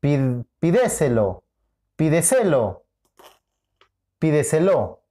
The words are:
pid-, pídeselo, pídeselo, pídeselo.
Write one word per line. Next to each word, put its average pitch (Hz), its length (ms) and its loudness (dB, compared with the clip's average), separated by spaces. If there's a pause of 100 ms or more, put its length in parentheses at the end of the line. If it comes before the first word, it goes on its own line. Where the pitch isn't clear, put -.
pid-, 135 420 -2 (160)
pídeselo, 160 840 0 (520)
pídeselo, 156 880 0 (1400)
pídeselo. 156 920 0